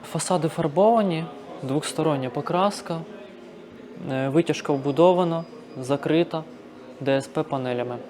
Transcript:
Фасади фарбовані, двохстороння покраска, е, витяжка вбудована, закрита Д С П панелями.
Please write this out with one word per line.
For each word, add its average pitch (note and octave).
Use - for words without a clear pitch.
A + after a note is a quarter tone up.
Фасади E3
фарбовані, E3+
двохстороння C#3+
покраска, E3+
е, C3+
витяжка D#3
вбудована, E3
закрита D#3
Д C3+
С C3+
П D#3
панелями. B2